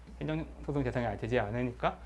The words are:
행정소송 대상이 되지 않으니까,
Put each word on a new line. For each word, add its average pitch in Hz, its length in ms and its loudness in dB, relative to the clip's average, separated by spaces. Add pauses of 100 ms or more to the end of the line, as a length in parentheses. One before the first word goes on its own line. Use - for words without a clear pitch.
(200)
행정소송 151 600 -2
대상이 120 360 2
되지 120 200 4
않으니까, 120 680 0